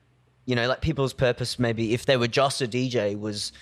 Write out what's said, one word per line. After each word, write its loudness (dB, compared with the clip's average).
You 2
know, 2
like, 0
people's 0
purpose 0
maybe 0
if -2
they 4
were 2
just 2
a -2
D -2
J 0
was -6